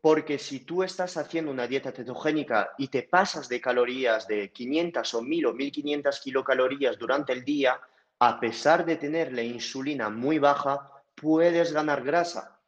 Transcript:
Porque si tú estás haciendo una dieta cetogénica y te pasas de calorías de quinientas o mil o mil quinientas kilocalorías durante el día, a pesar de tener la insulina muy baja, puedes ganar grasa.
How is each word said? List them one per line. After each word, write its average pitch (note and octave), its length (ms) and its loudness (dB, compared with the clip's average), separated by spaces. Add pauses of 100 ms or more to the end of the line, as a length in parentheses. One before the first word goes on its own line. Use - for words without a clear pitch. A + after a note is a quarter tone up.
Porque D#3 360 4
si C3+ 220 -10
tú F3+ 220 -4
estás F3+ 340 -4
haciendo D#3+ 340 -4
una B2+ 160 -4
dieta C3 260 -4
cetogénica B2+ 840 -2
y C3+ 120 -4
te C3 160 -2
pasas F3+ 440 0
de B2 120 -2
calorías B2 680 0
de G#2 240 -2
quinientas C#3 640 -2
o A#2 80 -2
mil D3 240 0
o A2 80 2
mil C#3 160 -4
quinientas C#3+ 500 -2
kilocalorías C3 800 0
durante C3+ 340 -2
el B2 120 -4
día, C3+ 360 2 (380)
a A#2 220 4
pesar D3 440 2
de D#3+ 120 0
tener D3+ 360 -2
la A#2+ 100 -2
insulina A#2+ 680 -6
muy C3 280 0
baja, C#3+ 520 2 (240)
puedes E3 580 4
ganar D3+ 300 0
grasa. D3 640 -2